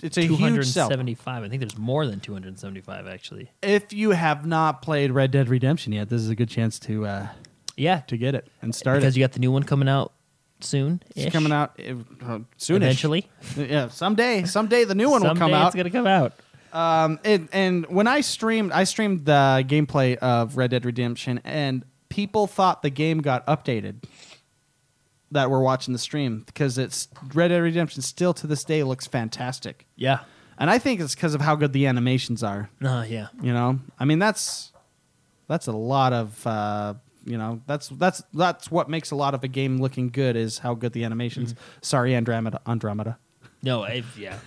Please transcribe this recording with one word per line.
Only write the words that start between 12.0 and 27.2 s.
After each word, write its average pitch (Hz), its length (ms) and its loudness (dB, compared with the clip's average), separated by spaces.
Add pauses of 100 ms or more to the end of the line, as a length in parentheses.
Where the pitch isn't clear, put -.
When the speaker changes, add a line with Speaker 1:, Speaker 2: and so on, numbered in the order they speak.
Speaker 1:
uh, 120 160 -8 (200)
soonish. - 180 0
Speaker 2:
Eventually. 147 540 2 (260)
Speaker 1:
Yeah, 143 320 0
someday, 208 560 0
someday 220 400 2
the 196 100 0
new 220 140 4
one 262 140 6
will 175 80 4
Speaker 2:
Someday 170 100 0
Speaker 1:
come 156 140 4
out. 151 140 6
Speaker 2:
it's 185 80 0
gonna 180 140 0
come 240 160 0
out. 185 280 4 (380)
Speaker 1:
Um, 160 500 2
and, 202 300 2
and 185 380 2
when 190 160 2
I 269 160 2
streamed, 220 500 0
I 170 120 4
streamed 190 420 0
the 135 420 6
gameplay 139 480 2
of 120 400 2
Red 127 140 2
Dead 123 160 0
Redemption, 120 580 -2
and 131 400 -4 (240)
people 208 380 -2
thought 185 340 2
the 156 80 -2
game 156 320 0
got 135 260 0
updated 110 580 -2 (1300)
that 135 200 2
were 135 100 4
watching 131 320 0
the 120 60 -2
stream, 120 480 -4
because 131 320 -2
it's, - 300 -6 (260)